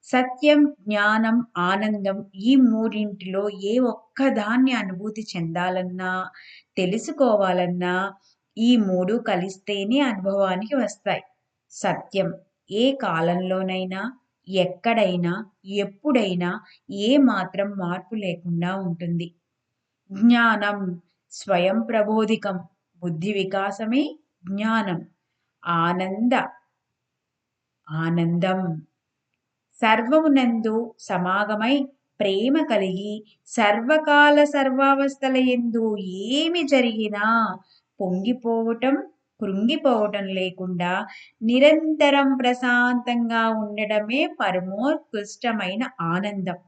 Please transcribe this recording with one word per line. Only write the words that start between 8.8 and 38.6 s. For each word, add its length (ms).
కలిస్తేనే 720
అనుభవానికి 760
వస్తాయి. 480
సత్యం 640
ఏ 240
కాలంలోనైనా, 1200
ఎక్కడైనా, 960
ఎప్పుడైనా 960
ఏ 260
మాత్రం 600
మార్పు 380
లేకుండా 600
ఉంటుంది. 580
జ్ఞానం 880
స్వయం 500
ప్రబోధికం, 800
బుద్ధి 360
వికాసమే 880
జ్ఞానం. 540
ఆనంద, 800
ఆనందం 920
సర్వమునందు 1160
సమాగమై 840
ప్రేమ 500
కలిగి 540
సర్వకాల 960
సర్వావస్థల 920
యందు 640
ఏమి 640
జరిగినా 920
పొంగిపోవటం, 960